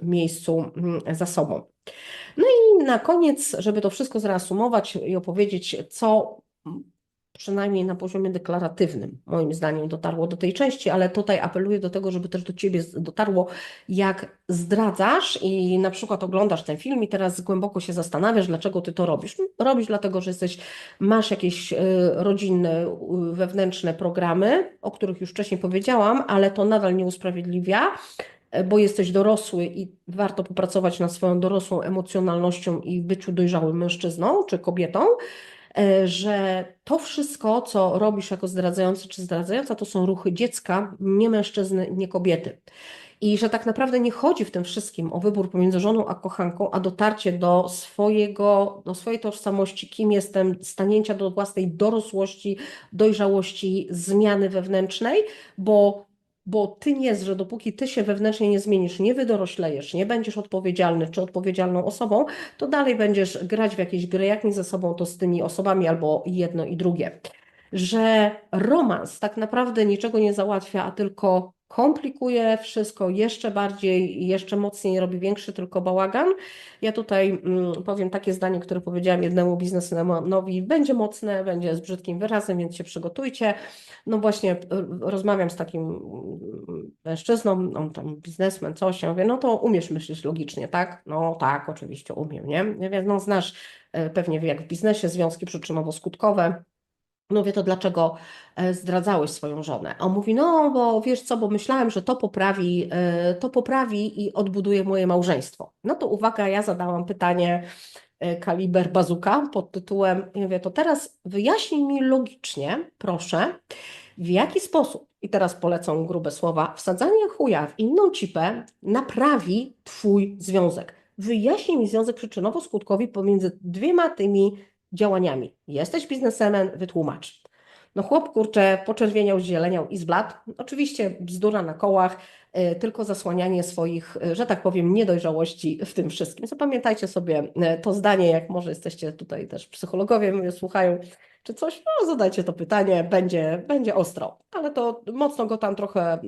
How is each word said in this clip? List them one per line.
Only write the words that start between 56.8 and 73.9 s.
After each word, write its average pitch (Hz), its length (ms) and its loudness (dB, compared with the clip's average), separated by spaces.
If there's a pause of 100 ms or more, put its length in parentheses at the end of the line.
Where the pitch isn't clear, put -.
nie 269 140 0
jest, 202 160 0
że 190 120 -2
dopóki 196 380 -6
ty 269 140 -4
się 247 160 -2
wewnętrznie 208 460 0
nie 202 100 4
zmienisz, 190 400 2
nie 214 140 4
wydoroślejesz, 185 800 -2
nie 185 120 0
będziesz 214 320 -2
odpowiedzialny 180 680 0
czy 165 140 -4
odpowiedzialną 185 640 0
osobą, 214 400 2 (320)
to 294 100 -4
dalej 269 280 2
będziesz 196 500 2
grać 214 300 0
w 190 40 -2
jakieś 180 280 -2
gry, 185 180 0
jak 208 180 2
nie 208 100 2
ze 196 100 -2
sobą, 180 300 -2
to 175 120 -2
z 175 120 -8
tymi 175 240 2
osobami 190 460 2
albo 160 380 2
jedno 175 400 -2
i 175 120 -4
drugie. 175 420 -2 (540)
Że 214 580 4 (200)
romans 220 680 2
tak 208 180 -4
naprawdę 226 480 0
niczego 214 340 2
nie 208 140 4
załatwia, 196 500 -2
a 185 80 -6
tylko 190 640 0 (160)
komplikuje 247 880 2
wszystko 214 520 -4
jeszcze 214 420 -2
bardziej 190 720 0